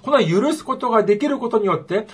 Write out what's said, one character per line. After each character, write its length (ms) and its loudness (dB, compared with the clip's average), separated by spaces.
こ 80 -10
の 180 4
許 260 2
す 120 -8
こ 100 -4
と 140 -4
が 140 4
で 160 2
き 100 -2
る 80 -2
こ 120 -6
と 100 0
に 80 0
よ 80 0
っ 100 -8
て、 280 -4